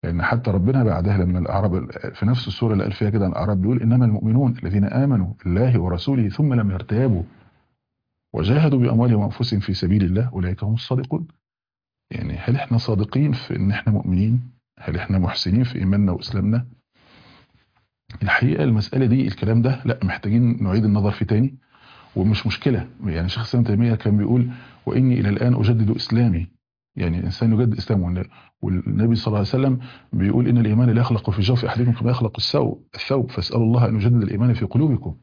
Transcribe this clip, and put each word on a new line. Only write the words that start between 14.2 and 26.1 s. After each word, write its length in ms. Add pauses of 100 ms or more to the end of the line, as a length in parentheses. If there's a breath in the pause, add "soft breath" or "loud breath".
هل 180
إحنا 220
محسنين 460
في 140
إيماننا 340
وإسلامنا؟ 540 (1600 soft breath)
الحقيقة 420
المسألة 420
دي، 200
الكلام 360
ده، 220
لأ، 180
محتاجين 600
نعيد 220
النظر 260
فيه 160
تاني، 280 (640 loud breath)
ومش 300
مشكلة. 420 (160)
يعني، 240
شيخ 100
الإسلام 260
تيمية 300
كان 220
بيقول: 340 (360 loud breath)
"وإني 340
إلى 80
الآن 260
أجدد 360
إسلامي". 560 (500)